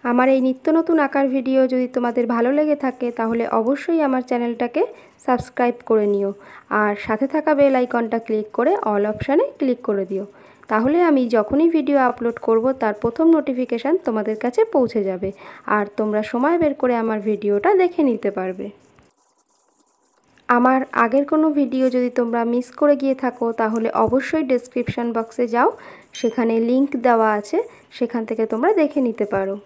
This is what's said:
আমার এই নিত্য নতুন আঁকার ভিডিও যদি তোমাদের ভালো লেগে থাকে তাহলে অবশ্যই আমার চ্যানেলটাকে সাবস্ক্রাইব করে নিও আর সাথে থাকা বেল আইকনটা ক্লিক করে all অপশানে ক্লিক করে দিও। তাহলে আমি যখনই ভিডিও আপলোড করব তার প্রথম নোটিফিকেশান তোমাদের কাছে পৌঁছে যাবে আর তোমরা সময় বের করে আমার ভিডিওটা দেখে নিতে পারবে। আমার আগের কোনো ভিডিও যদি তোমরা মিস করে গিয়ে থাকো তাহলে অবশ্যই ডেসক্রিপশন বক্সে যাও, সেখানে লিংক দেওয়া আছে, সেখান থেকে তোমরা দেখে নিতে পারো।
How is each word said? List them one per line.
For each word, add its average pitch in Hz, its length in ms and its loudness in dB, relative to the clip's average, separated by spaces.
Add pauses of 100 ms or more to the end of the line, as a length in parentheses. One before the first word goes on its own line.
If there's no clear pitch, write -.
আমার 247 240 4
এই 269 120 4
নিত্য 262 260 0 (120)
নতুন 330 180 2 (100)
আঁকার 277 220 0
ভিডিও 262 320 0 (120)
যদি 254 140 0 (100)
তোমাদের 240 300 0
ভালো 233 320 0
লেগে 302 180 2
থাকে 262 300 -6 (120)
তাহলে 233 260 -2 (160)
অবশ্যই 285 480 0
আমার 254 200 0
চ্যানেলটাকে 240 540 -2 (440)
সাবস্ক্রাইব 247 500 -2 (120)
করে 220 180 4
নিও 202 240 0 (400)
আর 208 240 2 (120)
সাথে 220 280 0
থাকা 302 240 0
বেল 277 220 6
আইকনটা 233 460 -2
ক্লিক 214 220 -4 (100)
করে 254 140 2 (180)
all 208 220 0
অপশানে 277 320 0 (140)
ক্লিক 254 300 -2
করে 196 220 -2
দিও। 196 160 -6 (440)
তাহলে 240 280 2 (120)
আমি 269 120 4 (140)
যখনই 269 400 2
ভিডিও 285 220 2 (120)
আপলোড 233 260 -4 (100)
করব 226 260 2
তার 226 300 -2
প্রথম 233 240 0 (100)
নোটিফিকেশান 254 580 -2 (120)
তোমাদের 214 380 -2
কাছে 254 160 -2 (140)
পৌঁছে 240 300 2
যাবে 190 260 -4 (360)
আর 208 180 0 (140)
তোমরা 214 240 -2
সময় 269 360 0
বের 302 160 2
করে 247 220 0
আমার 220 240 -2
ভিডিওটা 208 500 0 (120)
দেখে 349 200 0
নিতে 226 280 0
পারবে। 185 360 -8 (1800)
আমার 247 320 4 (120)
আগের 240 400 2
কোনো 311 180 4
ভিডিও 262 400 0
যদি 247 200 0
তোমরা 233 340 0
মিস 240 240 -2 (120)
করে 294 160 6
গিয়ে 269 180 -2
থাকো 247 380 -4
তাহলে 226 360 -2 (160)
অবশ্যই 262 460 -2
ডেসক্রিপশন 240 640 -4
বক্সে 226 420 -4
যাও, 240 140 2 (440)
সেখানে 226 420 -2 (140)
লিংক 269 280 2
দেওয়া 233 320 2 (100)
আছে, 208 200 -4 (320)
সেখান 233 380 -4
থেকে 226 240 -2
তোমরা 240 180 0 (100)
দেখে 294 200 0
নিতে 226 240 -2
পারো। 196 300 -4 (120)